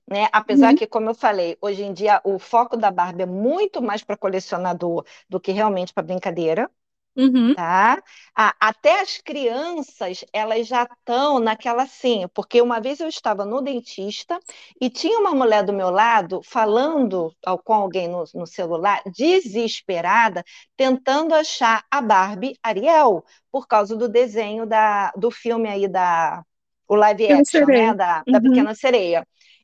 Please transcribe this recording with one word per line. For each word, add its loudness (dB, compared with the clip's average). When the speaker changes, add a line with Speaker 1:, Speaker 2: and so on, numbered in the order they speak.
Speaker 1:
né? -2
Apesar 4
Speaker 2:
Uhum. -
Speaker 1:
que, 2
como -4
eu -6
falei, -2
hoje -6
em -8
dia 2
o -2
foco 0
da 0
Barbie -4
é -2
muito -2
mais -4
pra -6
colecionador -4
do -6
que -4
realmente -2
pra -4
brincadeira. -4
Speaker 2:
Uhum. 2
Speaker 1:
Tá? 2
A-, 2
até 2
as -6
crianças, -6
elas -2
já 0
tão 0
naquela -2
assim, -2
porque 2
uma 0
vez -6
eu -6
estava -4
no -4
dentista -8
e -2
tinha -2
uma 2
mulher 4
do -2
meu -2
lado 2
falando 0
ao-, -2
com -2
alguém -2
no, -6
no -10
celular, -2
desesperada, 0
tentando 0
achar 0
a -2
Barbie 0
Ariel, 2
por -6
causa 0
do -4
desenho -2
da, 0
do -2
filme -4
aí -2
da, -2
o 0
live 4
Speaker 2:
Pequena 6
Speaker 1:
action, 4
né? 6
Speaker 2:
Sereia. -4
Speaker 1:
Da, -2
da 6
Speaker 2:
Uhum. -
Speaker 1:
Pequena 4
Sereia. 0